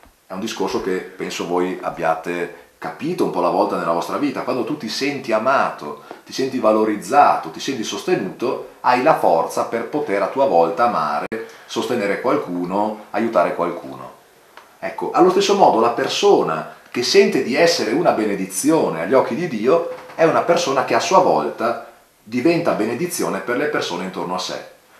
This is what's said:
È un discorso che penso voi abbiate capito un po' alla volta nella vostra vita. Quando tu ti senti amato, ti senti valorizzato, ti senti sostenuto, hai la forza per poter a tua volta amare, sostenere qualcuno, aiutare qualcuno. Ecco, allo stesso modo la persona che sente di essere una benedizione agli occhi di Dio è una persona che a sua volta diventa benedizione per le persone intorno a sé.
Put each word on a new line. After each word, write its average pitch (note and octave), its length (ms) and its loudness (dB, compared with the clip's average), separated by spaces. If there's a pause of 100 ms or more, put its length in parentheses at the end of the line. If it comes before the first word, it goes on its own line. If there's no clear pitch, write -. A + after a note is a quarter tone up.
(260)
È - 80 -14
un F#2+ 60 -8
discorso G2+ 420 -4
che F#2 160 -2
penso - 480 -8
voi F2+ 360 -2
abbiate E2+ 840 -4 (140)
capito - 460 -4
un - 60 -2
po' F2+ 80 -4
alla F2 100 0
volta G2 280 0
nella E2+ 140 -2
vostra E2+ 260 -2
vita. B2+ 240 -2
Quando B2 220 -4
tu - 140 -4
ti A2+ 120 -10
senti C3+ 420 -4
amato, A2 720 0 (220)
ti - 80 -18
senti C3 260 -2
valorizzato, G#2+ 880 2
ti - 100 -12
senti A#2+ 240 -6
sostenuto, A2 840 -4 (120)
hai B2 220 2
la D#3 140 6
forza - 480 0
per A2+ 220 -4
poter G2+ 340 -2
a F#2 60 0
tua C3 180 0
volta E2+ 400 2
amare, D#2 420 -2 (380)
sostenere A2+ 560 -2
qualcuno, G#2 920 -2
aiutare A2 440 0
qualcuno. C2+ 560 -6 (680)
Ecco, E2+ 320 -8
allo - 200 6
stesso G3+ 240 2
modo - 240 6
la - 100 4
persona - 840 2 (160)
che A#2+ 120 -4
sente G3 400 4
di A#2 120 -2
essere D3 360 2
una D3+ 200 4
benedizione G#2+ 920 0
agli G#2 100 0
occhi B2 220 2
di F3 120 -2
Dio B2+ 420 0 (260)
è E3 80 2
una C#3 180 4
persona C3+ 420 2
che B2 120 0
a A2+ 40 4
sua - 200 4
volta - 720 0 (300)
diventa B2 520 0
benedizione G#2+ 680 -2
per A#2+ 180 -4
le D3 100 0
persone F#2+ 360 -4
intorno F2+ 320 -6
a - 40 -6
sé. - 200 -8 (400)